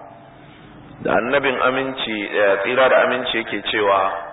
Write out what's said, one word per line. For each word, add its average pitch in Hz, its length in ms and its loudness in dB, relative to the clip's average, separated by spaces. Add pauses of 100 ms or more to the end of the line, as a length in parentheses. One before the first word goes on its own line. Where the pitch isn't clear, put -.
(960)
da - 160 -4
annabin 127 480 0
aminci, 127 580 -2 (140)
eh, 98 280 4
tsira 127 280 2
da - 160 4
aminci 123 320 -2
yake 113 320 -6
cewa, 98 440 2 (200)